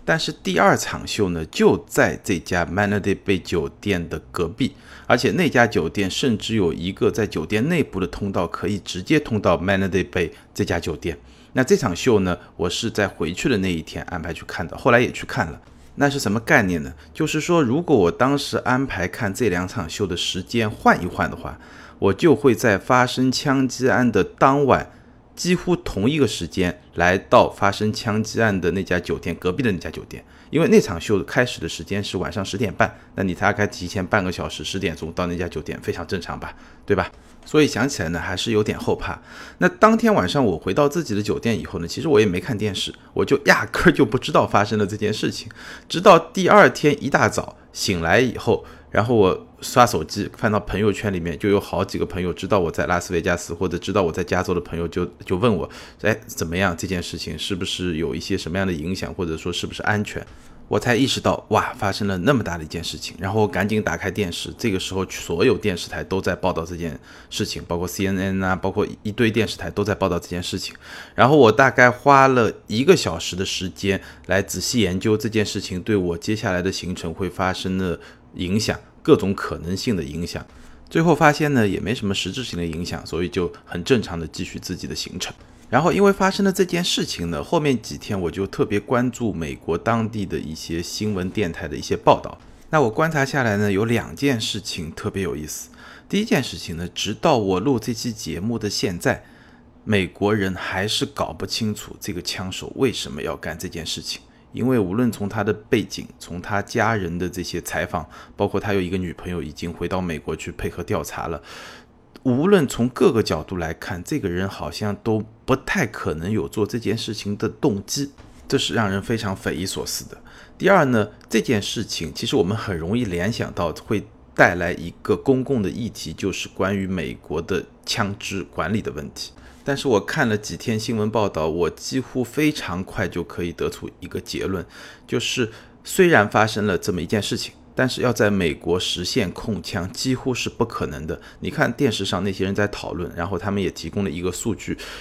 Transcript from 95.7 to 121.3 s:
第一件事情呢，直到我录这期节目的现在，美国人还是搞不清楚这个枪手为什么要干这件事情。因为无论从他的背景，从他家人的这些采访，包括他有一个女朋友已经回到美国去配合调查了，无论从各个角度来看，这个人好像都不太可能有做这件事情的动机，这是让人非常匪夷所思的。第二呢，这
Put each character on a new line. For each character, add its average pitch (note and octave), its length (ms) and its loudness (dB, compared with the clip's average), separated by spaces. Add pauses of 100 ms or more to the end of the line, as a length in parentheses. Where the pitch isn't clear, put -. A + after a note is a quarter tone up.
第 G3 140 0
一 - 20 -2
件 A3 180 2
事 - 160 -6
情 E2+ 200 -10
呢， E2+ 180 -6
直 - 180 -4
到 C#3+ 240 2
我 F#2+ 220 2
录 B2 180 2
这 A#2 160 -4
期 A2+ 200 -6
节 E2 260 -8
目 A2+ 180 -2
的 G#2+ 120 -4
现 F#2+ 280 -2
在， - 280 0 (580)
美 G2 240 2
国 G2+ 260 2
人 F#2+ 220 0
还 F#2+ 320 -4
是 A2+ 180 -2
搞 - 280 -6
不 F2 120 -8
清 G#2+ 300 -2
楚 - 240 -14
这 - 140 -8
个 E2+ 80 -6
枪 F#2 280 -6
手 - 280 -10
为 B2 160 2
什 - 180 -8
么 C#2 100 -8
要 D2 140 -4
干 E2 240 -10
这 F#2 80 -10
件 D#2+ 180 -10
事 - 160 -8
情。 - 200 -10 (320)
因 - 120 -4
为 B2+ 140 4
无 F#2 140 0
论 A#2+ 180 2
从 G#2 160 -6
他 G2+ 160 -4
的 G#2 80 2
背 G#2 320 0
景， - 240 -10 (100)
从 F2 240 -10
他 G2+ 200 -2
家 A2 340 0
人 F2 240 -4
的 F2+ 80 -2
这 F2 160 -6
些 E2+ 160 -6
采 D#2+ 260 -4
访， E2 220 -6 (300)
包 G2+ 100 0
括 G2+ 100 -4
他 G2 160 -2
有 G2+ 60 2
一 F2+ 100 -2
个 F#2 60 -2
女 F2+ 160 -4
朋 - 180 -10
友 F2 140 -4
已 D2+ 80 -10
经 E2+ 220 -8
回 E2+ 120 -6
到 F#2 140 -2
美 E2+ 180 -4
国 D#2+ 160 -6
去 - 200 -8
配 - 160 -6
合 F2 120 -10
调 E2+ 220 -4
查 - 240 -8
了， E2 160 -8 (800)
无 C3+ 240 2
论 G3 180 6
从 A#2+ 220 0
各 F#3 240 4
个 A#2 100 4
角 F2 220 -2
度 F#2 140 -8
来 E2 160 -4
看， F2+ 280 -10
这 D3 160 -4
个 F#2 120 -2
人 F2+ 180 -2
好 D#2 240 -8
像 G#2 320 -4
都 A2 200 0 (220)
不 C3 100 2
太 D3 300 -2
可 F#2+ 300 -4
能 E2 160 -4
有 F2+ 160 -2
做 G#2 180 0
这 A#2+ 140 -6
件 G#2+ 180 -2
事 A2+ 160 -6
情 G2+ 240 -6
的 A2+ 100 -2
动 G2+ 380 -2
机， C#3 260 -6 (360)
这 C3+ 100 2
是 - 160 0
让 G#2+ 160 0
人 G2 120 -2
非 A#2 160 -2
常 G2+ 180 -4
匪 F#2 200 -4
夷 E2+ 100 -4
所 E2+ 200 -6
思 - 240 -8
的。 - 80 -18 (400)
第 F3+ 120 2
二 F#3+ 160 8
呢， A#2+ 220 4 (220)
这 A3 100 2